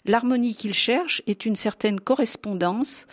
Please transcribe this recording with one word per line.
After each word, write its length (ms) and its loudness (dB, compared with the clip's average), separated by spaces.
L'harmonie 500 2
qu'il 180 -6
cherche 540 0
est 180 -2
une 120 0
certaine 420 -2
correspondance 1120 -2